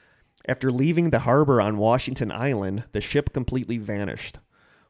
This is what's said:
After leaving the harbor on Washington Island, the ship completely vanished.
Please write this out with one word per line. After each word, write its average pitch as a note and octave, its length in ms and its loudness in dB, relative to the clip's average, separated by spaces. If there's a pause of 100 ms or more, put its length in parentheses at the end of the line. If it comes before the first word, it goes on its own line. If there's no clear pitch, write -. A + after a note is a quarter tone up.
(460)
After C3 260 -2
leaving D#3+ 400 2
the A#2 80 4
harbor B2 420 4
on G#2+ 160 0
Washington A#2+ 540 0
Island, A2 600 -4
the G#2+ 80 -4
ship - 320 -2
completely B2 460 -4
vanished. G2+ 640 -8 (500)